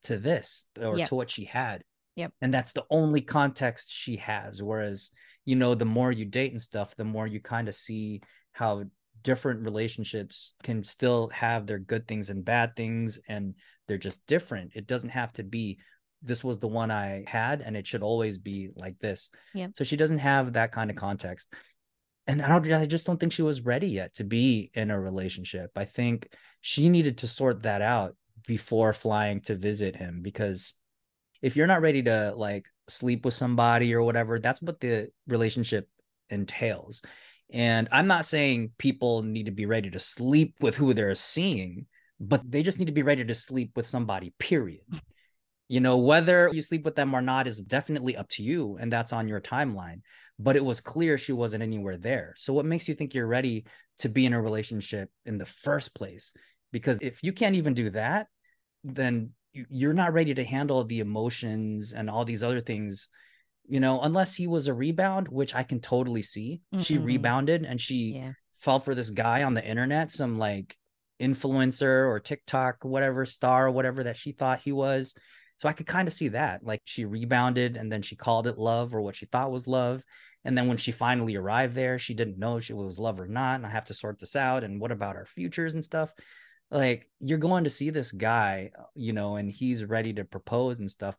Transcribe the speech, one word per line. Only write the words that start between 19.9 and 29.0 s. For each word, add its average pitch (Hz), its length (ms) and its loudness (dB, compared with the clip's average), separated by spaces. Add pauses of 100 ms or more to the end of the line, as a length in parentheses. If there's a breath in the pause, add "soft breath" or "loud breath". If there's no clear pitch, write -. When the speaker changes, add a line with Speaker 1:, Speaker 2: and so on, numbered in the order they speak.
Speaker 1:
doesn't 156 220 4
have 135 360 4
that 113 180 2
kind 113 180 -2
of 101 80 -6
context. 98 560 -8 (720 loud breath)
And 143 140 2
I 135 60 0
don't, 160 240 6
I 156 140 6
just 160 220 -2
don't 175 120 0
think 165 140 2
she - 80 -2
was 151 200 2
ready 123 280 2
yet 95 260 -4
to 117 80 -6
be 117 500 4
in 107 180 -2
a 101 80 0
relationship. 92 760 -6
I 101 100 -2
think 120 420 -2 (340 soft breath)
she 147 280 4
needed 156 300 4
to 120 80 -6
sort 113 360 0
that 104 180 0
out 104 340 2 (320)
before 110 460 2
flying 104 480 0